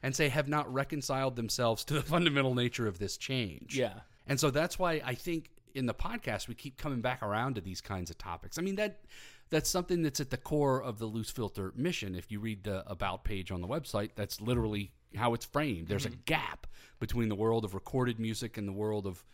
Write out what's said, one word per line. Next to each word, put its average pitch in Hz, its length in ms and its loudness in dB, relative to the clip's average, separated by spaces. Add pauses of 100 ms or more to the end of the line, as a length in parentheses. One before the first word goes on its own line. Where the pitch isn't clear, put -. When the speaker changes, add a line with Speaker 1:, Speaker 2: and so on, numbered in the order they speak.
Speaker 1:
and 131 120 0
say 151 140 4
have 139 200 2
not 147 240 2
reconciled 135 640 0
themselves 113 480 2
to 143 100 0
the 135 80 2
<laughs> 151 120 0
fundamental 139 400 6
nature 123 320 2
of 90 120 -2
this 98 180 -4
change. 120 640 -4
Speaker 2:
Yeah. 107 160 2 (320)
Speaker 1:
And 135 120 2
so 139 120 4
that's 151 280 0
why 170 260 2
I 127 100 -2
think 165 360 -4 (240)
in 131 120 0
the 113 80 0
podcast, 190 540 -2
we 117 60 -8
keep - 220 -12
coming 135 240 -2
back 123 220 0
around 117 320 2
to 104 60 -2
these 87 200 -6
kinds 90 300 -4
of - 80 -12
topics. 90 400 -8
I 165 40 -2
mean, 196 140 0
that, 208 240 -2 (500)
that's 151 200 2
something 175 320 2
that's 151 180 2
at 139 100 -2
the 131 60 0
core 139 460 4
of 113 160 -4
the 113 80 -2
Loose 110 240 -2
Filter 98 460 -2
mission. 120 380 -2
If 87 180 -8
you 104 80 -4
read 104 240 -4
the 95 260 -2
About 95 340 -2
page 95 260 -2
on 92 100 -2
the 87 80 -4
website, 113 480 -2
that's 104 240 -4
literally 107 520 0 (240)
how 117 180 4
it's - 120 -4
framed. 110 420 -2
There's 104 160 2
Speaker 2:
Mm-hmm. 123 100 -4
Speaker 1:
a - 120 -16
gap - 400 -2 (340)
between 113 280 2
the 104 60 2
world 113 300 4
of 95 100 -4
recorded 123 440 0
music 113 400 -2
and 101 100 -2
the 98 40 -4
world 104 340 0
of, 90 280 -6